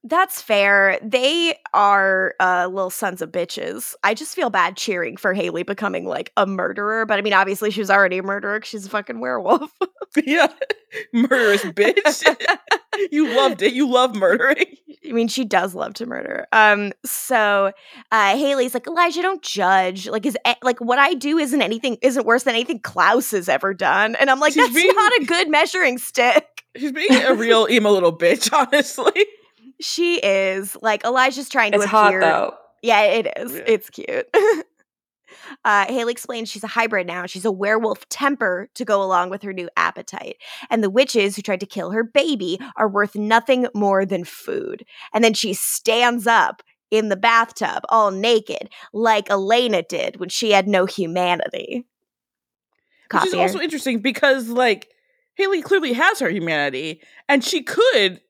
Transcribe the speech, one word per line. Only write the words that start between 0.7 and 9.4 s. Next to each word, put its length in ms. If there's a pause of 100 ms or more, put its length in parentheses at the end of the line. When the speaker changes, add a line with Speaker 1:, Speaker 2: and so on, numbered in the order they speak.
Speaker 1:
They 520 (180)
are, 640
uh, 320
little 180
sons 320
of 120
bitches. 680
I 120
just 200
feel 160
bad 280
cheering 400
for 160
Haley 300
becoming, 420
like, 320
a 100
murderer. 580
But, 140
I 20
mean, 120
obviously 360
she 120
was 100
already 280
a 40
murderer 380
'cause 80
she's 160
a 40
fucking 300
werewolf. 580